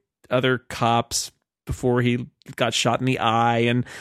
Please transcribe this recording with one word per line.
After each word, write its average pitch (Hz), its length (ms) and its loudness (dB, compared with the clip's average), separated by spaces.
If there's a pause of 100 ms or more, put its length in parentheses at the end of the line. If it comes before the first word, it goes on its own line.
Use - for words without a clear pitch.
(300)
other 127 280 2
cops - 760 -2 (340)
before 123 360 0
he 120 260 0 (280)
got 117 180 -2
shot - 260 0
in 127 60 -2
the 131 140 0
eye. 117 400 2
And 120 240 2 (180)